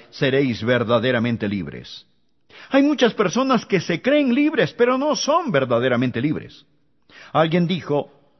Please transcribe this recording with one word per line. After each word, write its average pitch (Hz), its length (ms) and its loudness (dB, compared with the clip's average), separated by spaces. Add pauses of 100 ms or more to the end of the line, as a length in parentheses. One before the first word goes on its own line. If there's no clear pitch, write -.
seréis 131 560 0
verdaderamente 120 840 0
libres". 73 600 -8 (640)
Hay 277 120 4
muchas 277 300 2
personas 233 540 0
que 185 140 0
se 170 200 -4
creen 269 340 2
libres, 294 380 0
pero 247 240 2
no 285 200 -2
son 311 360 0
verdaderamente 123 720 0
libres. - 420 -6 (680)
Alguien 165 340 2
dijo, 147 440 -4 (300)